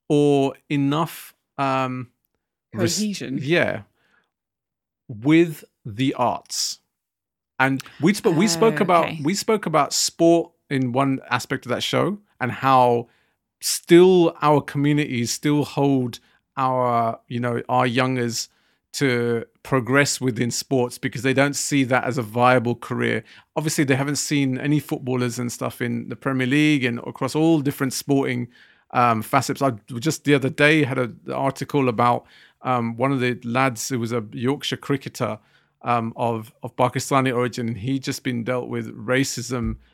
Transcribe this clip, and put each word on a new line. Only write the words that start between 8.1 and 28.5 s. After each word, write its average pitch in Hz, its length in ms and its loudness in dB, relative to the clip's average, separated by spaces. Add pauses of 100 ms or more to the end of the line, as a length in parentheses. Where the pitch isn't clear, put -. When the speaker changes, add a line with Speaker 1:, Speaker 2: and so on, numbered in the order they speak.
Speaker 1:
sp-, 180 180 0
we 185 120 4
spoke 208 340 2
Speaker 2:
Oh, - 20 2
Speaker 1:
about, 175 220 4
Speaker 2:
okay. 160 180 -8
Speaker 1:
we 160 100 0
spoke 208 320 -2
about 151 280 0
sport 170 580 2 (180)
in 131 220 -2
one 135 280 0 (100)
aspect 123 360 -4
of 120 40 -12
that 113 140 -2
show 143 340 0 (240)
and 123 100 -4
how 123 560 2 (540)
still 175 800 6
our 151 200 4
communities 143 720 0
still 147 320 0
hold 135 560 0 (380)
our, 123 720 0
you 120 120 -6
know, 120 300 -2
our 127 180 2
youngers 123 640 0 (440)
to 120 520 0 (260)
progress 135 500 2
within 120 300 -2
sports 123 480 -2
because 110 240 -8
they 131 100 2
don't 139 220 2
see 139 300 0
that 123 180 2
as 127 160 -2
a - 20 -2
viable 120 540 4
career. 117 480 -4 (320)
Obviously, 156 280 -2
they 135 120 2
haven't 139 220 -2
seen 135 420 -2
any 147 200 0
footballers 123 600 -4
and 120 120 -4
stuff - 300 -8
in 120 280 -4
the 120 60 -8
Premier 131 320 -2
League 147 380 2
and 120 140 -2
across - 360 -6
all 160 260 4
different 135 320 -2
sporting, 131 540 -2 (440)